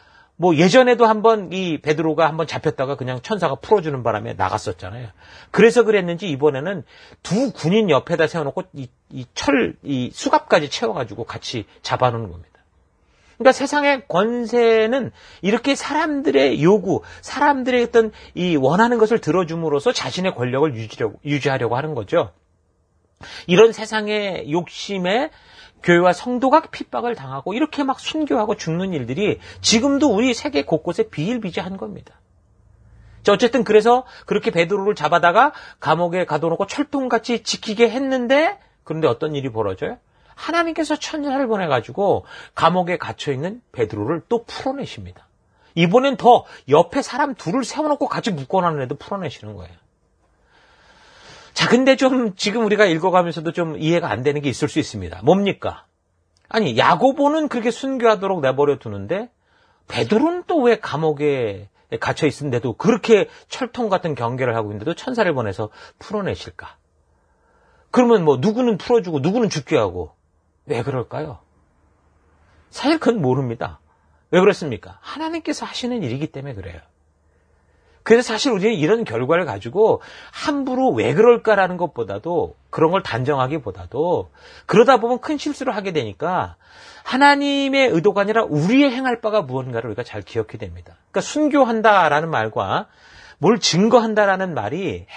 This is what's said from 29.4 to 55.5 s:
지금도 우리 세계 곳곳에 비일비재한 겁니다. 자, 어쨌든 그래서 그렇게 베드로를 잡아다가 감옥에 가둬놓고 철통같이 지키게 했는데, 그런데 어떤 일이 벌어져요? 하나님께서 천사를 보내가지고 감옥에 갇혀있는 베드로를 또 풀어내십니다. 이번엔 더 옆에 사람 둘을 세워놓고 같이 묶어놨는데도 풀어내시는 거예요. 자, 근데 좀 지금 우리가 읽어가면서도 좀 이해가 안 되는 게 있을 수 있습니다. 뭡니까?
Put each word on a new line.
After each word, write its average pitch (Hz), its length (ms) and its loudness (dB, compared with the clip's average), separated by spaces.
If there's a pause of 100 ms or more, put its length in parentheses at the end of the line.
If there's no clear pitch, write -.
지금도 277 520 2
우리 240 200 2
세계 277 300 -4
곳곳에 175 460 -2
비일비재한 190 680 -6
겁니다. - 420 -16 (1040)
자, - 80 6
어쨌든 233 320 2
그래서 220 420 4 (200)
그렇게 208 260 -2
베드로를 190 440 0
잡아다가 175 580 4 (260)
감옥에 170 460 0
가둬놓고 160 420 -2
철통같이 254 760 -2
지키게 220 460 0
했는데, 269 680 0 (260)
그런데 160 240 -2
어떤 151 280 -2
일이 135 140 -6
벌어져요? 110 480 -4 (380)
하나님께서 320 600 -2
천사를 285 520 -4
보내가지고 160 800 -2 (300)
감옥에 175 420 2
갇혀있는 147 640 -8 (120)
베드로를 113 560 -4
또 233 160 -2
풀어내십니다. 160 800 -10 (480)
이번엔 233 400 4
더 220 300 6 (240)
옆에 170 320 4
사람 277 340 -4
둘을 220 300 -4
세워놓고 285 420 -2
같이 - 240 -4
묶어놨는데도 147 640 -2
풀어내시는 131 600 -10
거예요. 87 180 -18 (1800)
자, - 140 0
근데 262 300 4
좀 254 380 2
지금 214 280 -2
우리가 208 220 4
읽어가면서도 170 680 0
좀 160 260 -4
이해가 165 320 0
안 107 140 -2
되는 143 180 0
게 143 80 -2
있을 139 200 -2
수 160 100 -2
있습니다. 92 440 -6
뭡니까? 185 600 0 (640)